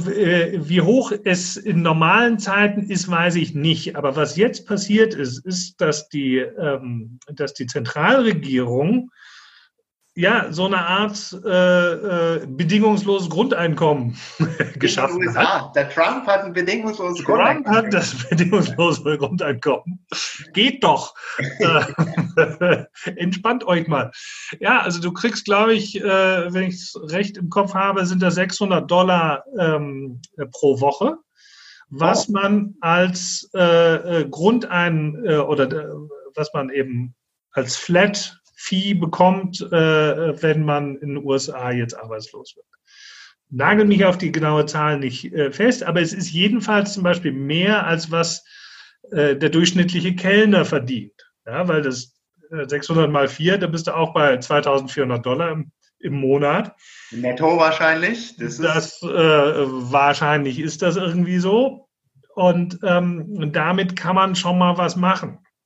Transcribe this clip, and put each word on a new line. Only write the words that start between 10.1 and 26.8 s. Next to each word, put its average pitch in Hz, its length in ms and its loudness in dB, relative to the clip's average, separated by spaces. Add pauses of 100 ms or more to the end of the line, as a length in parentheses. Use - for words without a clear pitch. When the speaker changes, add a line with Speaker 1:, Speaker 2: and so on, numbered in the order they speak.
Speaker 1:
ja, 185 360 2
so 180 140 -2
eine 185 180 0
Art, 190 600 -4
äh, 180 480 4 (460)
äh, - 80 -12
bedingungsloses 196 840 2
Grundeinkommen 160 880 0 (100)
<laughs> - 120 -12
Speaker 2:
In 160 80 0 (100)
den - 220 -4
Speaker 1:
geschaffen 175 380 0
Speaker 2:
U 185 40 -4
S 175 140 -2
A. 180 300 0
Speaker 1:
hat. - 100 -6
Speaker 2:
Der 139 120 2
Trump 226 380 0
hat 196 160 4
ein 190 100 -8
bedingungsloses 180 720 -4
Speaker 1:
Trump 226 140 2
Speaker 2:
Grundeinkommen. 233 400 2
Speaker 1:
hat 214 160 0
das - 340 -2
<laughs> - 0 -
bedingungslose 170 880 2
Grundeinkommen. 147 840 -4 (480)
Geht 226 300 2
doch. 151 380 2
Speaker 2:
<laughs> - 40 -16 (1120)
Speaker 1:
Äh, 160 480 2 (200)
<laughs> - 120 -8
entspannt 185 500 -2
euch 175 200 0
mal. 131 240 -2 (480)
Ja, 233 240 2
also 170 180 -4
du 175 120 -4
kriegst, 226 320 -4
glaub 202 240 2
ich, 208 320 0
äh, 190 520 2
wenn 185 120 0
ich's - 400 -8